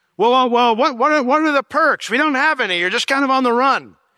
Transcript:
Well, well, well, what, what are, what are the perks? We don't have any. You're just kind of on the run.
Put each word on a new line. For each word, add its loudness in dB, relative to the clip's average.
Well, 2
well, 2
well, 2
what, 0
what 0
are, 2
what 0
are 0
the 0
perks? -2
We -2
don't 0
have 0
any. -2
You're -2
just -4
kind 0
of 0
on 0
the 0
run. -2